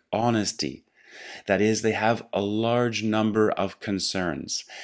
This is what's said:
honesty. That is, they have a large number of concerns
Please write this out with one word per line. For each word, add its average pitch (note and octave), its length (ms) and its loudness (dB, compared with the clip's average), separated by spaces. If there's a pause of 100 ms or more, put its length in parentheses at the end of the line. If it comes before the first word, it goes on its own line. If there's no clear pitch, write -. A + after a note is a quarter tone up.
(120)
honesty. G#2 720 -2 (640)
That G2 160 2
is, A2 220 2
they A2+ 80 2
have A2+ 420 0
a A#2+ 80 2
large A2+ 600 0
number G#2+ 480 2
of - 280 -2
concerns F2+ 840 -4 (180)